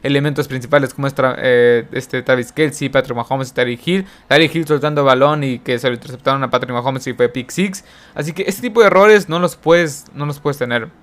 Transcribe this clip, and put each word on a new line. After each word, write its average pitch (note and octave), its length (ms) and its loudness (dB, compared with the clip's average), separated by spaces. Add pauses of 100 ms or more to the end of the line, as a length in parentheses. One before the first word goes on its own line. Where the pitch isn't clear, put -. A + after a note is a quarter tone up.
elementos C#3+ 460 -2
principales, C3 460 0
como C#3 140 -6
es C#3 60 -4
Tra-, C3 260 0
eh, A#2+ 520 4
este, C3 300 -6
Travis B2+ 320 -2
Kelce, C#3+ 360 -2
Patrick C3 280 -2
Mahomes C3 320 -6
y - 40 -20
Tyreek B2 320 -4
Hill. F#3+ 200 -2 (240)
Tyreek D#3 260 4
Hill E3 100 -2
soltando D3 380 0
balón C#3 400 4
y B2+ 160 -4
que B2 180 -4
se B2+ 120 -2
lo B2 60 -4
interceptaron C3+ 460 -4
a B2+ 80 -4
Patrick C3 220 -2
Mahomes B2+ 340 -4
y C3 60 -6
fue A#2+ 160 0
pick B2+ 220 -6
six. F#3+ 340 -4 (300)
Así D3+ 180 -6
que F#3 160 -8
este F#3+ 140 -6
tipo A#3+ 180 -2
de G#3 80 8
errores G3 400 6
no D#3+ 120 -2
los F3 180 -2
puedes, D#3+ 560 2
no D3 120 -8
los C#3+ 140 -8
puedes C#3+ 180 -4
tener. A#2+ 300 -4 (160)